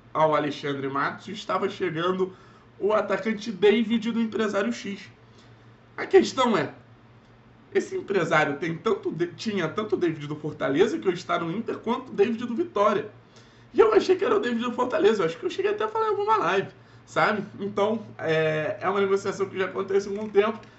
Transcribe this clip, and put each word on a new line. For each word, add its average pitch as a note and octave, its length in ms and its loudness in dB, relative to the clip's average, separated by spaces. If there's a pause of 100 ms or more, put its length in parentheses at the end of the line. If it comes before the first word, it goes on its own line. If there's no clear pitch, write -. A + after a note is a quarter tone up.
(140)
ao D#3 220 4
Alexandre C#3 520 -2
Matos C3+ 420 -4
estava F#3+ 380 -4
chegando F#3 640 -2 (480)
o G#3 140 2
atacante G#3 580 -2
David G#3+ 600 2
do A3+ 100 -2
empresário G#3+ 500 0
X. G3+ 300 -8 (960)
A - 80 -4
questão B3+ 500 4
é, D3 180 0 (1000)
esse F#3+ 220 0
empresário D#3+ 640 0
tem E3 200 -4
tanto G3 340 0
de-, F3 160 -2
tinha G3 400 -4
tanto G#3+ 280 -2
o - 20 -6
David D#3 300 -2
do D3 80 -6
Fortaleza, D3 640 0
que - 100 -2
hoje F3 100 0
está F3 200 -2
no E3+ 140 -2
Inter, F#3+ 260 -4
quanto A#3+ 340 -4
o - 20 -12
David A3+ 320 2
do A#3 100 -6
Vitória. G#3 540 0 (640)
E C4 60 2
eu G#4+ 140 8
achei F#4 220 4
que F#4 80 -2
era B4 120 2
o - 40 4
David A#3 220 0
do A#3+ 100 -2
Fortaleza, G#3+ 500 2
eu E3+ 40 2
acho D#3+ 120 -4
que - 80 -12
eu F#4 40 0
cheguei G4 220 0
até G#4 120 -2
a G#4+ 60 0
falar A4 180 -2
em - 20 0
alguma G#4 280 2
live, B3+ 320 0 (360)
sabe? F#3+ 380 0 (160)
Então, G3+ 460 -2 (120)
é, D#3 640 0
é F3+ 100 -2
uma G3+ 120 0
negociação G3 460 0
que - 100 -10
já F#3+ 80 0
acontece G3 420 -2
há G3 40 -8
algum G#3+ 180 -6
tempo, G#3 300 0 (200)